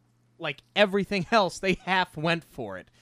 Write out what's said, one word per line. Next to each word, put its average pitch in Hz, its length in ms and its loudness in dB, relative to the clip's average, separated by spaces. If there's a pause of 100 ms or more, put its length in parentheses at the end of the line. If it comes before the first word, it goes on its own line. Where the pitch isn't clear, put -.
(400)
Like 156 220 -8 (140)
everything 196 520 2
<laughs> - 40 -10
else, 196 280 2
they 190 140 0 (120)
half 185 300 -2
went 165 280 -2
for 98 340 -12
it. - 120 -18 (120)